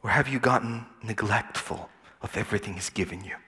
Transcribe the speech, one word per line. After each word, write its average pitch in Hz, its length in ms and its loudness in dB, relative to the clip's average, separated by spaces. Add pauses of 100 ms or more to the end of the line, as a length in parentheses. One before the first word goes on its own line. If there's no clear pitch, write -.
Or 110 60 -2
have 139 200 4
you 135 100 0
gotten 117 480 4 (160)
neglectful - 880 -2 (320)
of - 160 -4
everything 104 340 -2
He's 92 160 -6
given 90 340 -2
you? - 120 -8 (140)